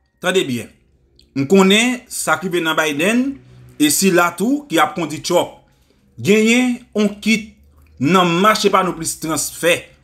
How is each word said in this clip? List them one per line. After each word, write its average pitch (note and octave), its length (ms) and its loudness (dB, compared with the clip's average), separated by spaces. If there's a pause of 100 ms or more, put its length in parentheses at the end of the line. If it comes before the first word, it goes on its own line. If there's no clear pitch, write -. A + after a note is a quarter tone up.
(220)
tande F#3 240 0
byen. A#2+ 240 -8 (640)
M C#3 160 -4
konnen G#3 600 4
sa D#3+ 260 -4
ki F#3 160 -8
vin E3 160 -2
nan D#3 80 -4
Biden, D#3+ 480 0 (560)
e D3+ 80 4
si F#3+ 240 0
la F3 140 4 (100)
tou C4 320 -2
ki D#3+ 80 -4
ap D3+ 160 2
kondi D#3 320 -8
Trump. F3 320 -2 (640)
Genyen, A3+ 540 2 (180)
on G#3 160 0 (140)
kit A3 240 -2 (540)
nan F3 280 4 (120)
mache G#3 320 2
pa F#3+ 120 4
nou E3 120 -4
plis D#3+ 240 -8
transfè. D#3+ 580 -2 (240)